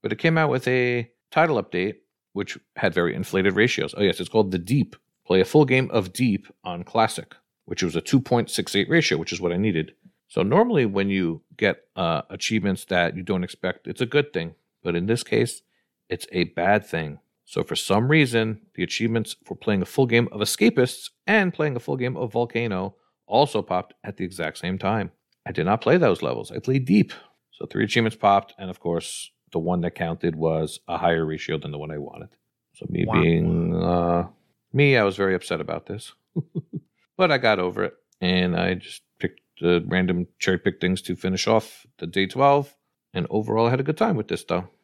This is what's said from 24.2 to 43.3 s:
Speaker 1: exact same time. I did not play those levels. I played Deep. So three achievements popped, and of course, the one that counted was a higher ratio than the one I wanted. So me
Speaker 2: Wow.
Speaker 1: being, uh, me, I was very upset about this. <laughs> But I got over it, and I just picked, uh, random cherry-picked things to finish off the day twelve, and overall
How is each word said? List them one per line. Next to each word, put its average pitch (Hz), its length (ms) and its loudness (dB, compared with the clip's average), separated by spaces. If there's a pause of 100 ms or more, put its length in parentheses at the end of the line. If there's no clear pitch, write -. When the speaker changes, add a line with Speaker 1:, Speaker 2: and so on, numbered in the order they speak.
Speaker 1:
exact 85 320 -8
same 92 220 -6
time. 101 320 -2 (340)
I - 60 -8
did 82 140 -2
not 104 160 2
play 147 160 4
those 120 260 2
levels. 62 280 -6
I - 80 -8
played 131 260 0
Deep. 190 280 4 (380)
So - 160 -12
three 104 180 -2
achievements 113 320 0
popped, 98 400 4
and 92 120 -10
of 90 100 -12
course, - 520 -6 (200)
the 82 80 -2
one 87 220 0
that 87 140 -2
counted 82 400 -4
was 80 520 -2
a 82 100 -4
higher 85 280 2
ratio 78 340 -6
than 73 120 -10
the 73 60 -10
one 76 140 -10
I 76 80 -8
wanted. - 300 -14 (440)
So - 160 -18
me 85 180 -2
Speaker 2:
Wow. 110 140 2
Speaker 1:
being, 85 540 2
uh, 87 520 0 (460)
me, 135 240 4
I 107 60 4
was 98 120 2
very 98 200 0
upset 82 260 -4
about 80 240 -6
this. - 260 -12 (240)
<laughs> 170 60 -2 (760)
But 180 140 4
I 135 60 4
got 110 220 4
over 92 260 -2
it, - 80 -6 (260)
and 92 380 2
I 90 160 0
just - 280 -12 (180)
picked, - 200 -6 (240)
uh, 87 220 4
random 90 420 0 (100)
cherry-picked 92 440 0
things 92 220 -2
to 92 120 -6
finish 92 320 -4
off - 380 0 (120)
the 82 100 -10
day 98 200 0
twelve, 139 480 2 (380)
and - 160 -2
overall 110 380 0